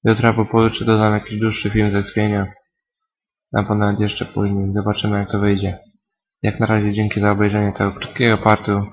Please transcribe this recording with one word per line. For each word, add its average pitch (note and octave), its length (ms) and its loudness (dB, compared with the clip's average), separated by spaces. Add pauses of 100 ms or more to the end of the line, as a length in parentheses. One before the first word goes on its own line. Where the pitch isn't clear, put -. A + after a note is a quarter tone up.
Jutro A2+ 260 4
albo A2 160 0
pojutrze A2+ 400 0
dodam G#2+ 280 4
jakiś G#2+ 260 -4
dłuższy G#2+ 300 -2
film G#2 200 2
z G2 60 0
expienia. G2+ 580 -2 (1000)
Albo G#2 220 0
nawet G#2 240 0
jeszcze G#2 260 -2
później. G2 500 -2
Zobaczymy, G#2 420 -2
jak G2+ 140 -4
to G#2 80 -2
wyjdzie. G2+ 380 0 (680)
Jak G#2+ 160 -2
na A2+ 60 2
razie G#2 260 2
dzięki G#2 280 -2
za G#2 120 4
obejrzenie G2+ 420 2
tego G2 180 -2
krótkiego A2+ 460 0
partu. G#2 560 2